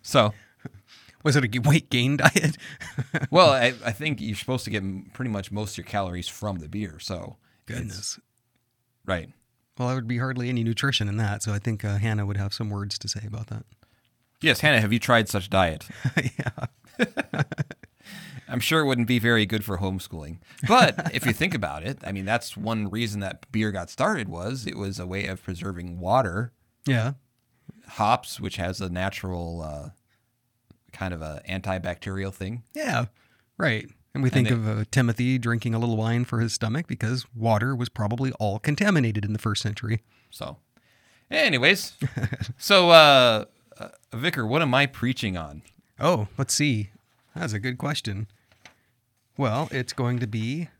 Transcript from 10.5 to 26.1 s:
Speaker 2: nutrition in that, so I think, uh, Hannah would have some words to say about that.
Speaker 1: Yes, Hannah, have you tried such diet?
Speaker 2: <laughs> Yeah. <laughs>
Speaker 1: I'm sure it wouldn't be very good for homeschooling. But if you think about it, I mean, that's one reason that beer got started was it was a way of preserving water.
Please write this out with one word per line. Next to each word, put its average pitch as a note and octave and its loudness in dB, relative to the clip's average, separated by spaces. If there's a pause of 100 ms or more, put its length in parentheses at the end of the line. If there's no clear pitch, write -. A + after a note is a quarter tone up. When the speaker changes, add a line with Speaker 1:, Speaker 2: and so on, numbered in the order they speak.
Speaker 2:
nutrition A2+ 0
in G2+ -2
that, G#2 0
so G#2 -2
I G2+ -2
think, G#2 -4
uh, G2+ 0
Hannah G#2 0
would G2+ -2
have G2 -2
some A2 -6
words G2+ -6
to - -8
say G#2 -6
about G#2+ -10
that. A2 -10 (760)
Speaker 1:
Yes, D#3+ 4
Hannah, C#3+ 6
have G#2+ 2
you A#2 2
tried A2+ 4
such G2 -4
diet? F2 2 (280)
Speaker 2:
<laughs> E3 2 (140)
Yeah. - -6 (320)
<laughs> - -2 (1040)
Speaker 1:
I'm B2 -4
sure D#3+ 2
it D3 2
wouldn't A#2+ 2
be B2 4
very A2+ 4
good G#2+ -2
for F#2+ -4
homeschooling. F2+ -6 (300)
But G3+ 6
if - -4
you A#2 2
think E3+ -2
about D#2 -4
it, G#2+ -6
I - -8
mean, G2 -6
that's A2+ -2
one G#2+ -4
reason G#2 -4
that - -10
beer G#2+ 0
got F2+ -6
started D#3+ -2
was G#2 -8
it - -8
was G2 -6
a F2 -8
way F#2+ -4
of F#2 -8
preserving F2 -10
water. G#2 0 (340)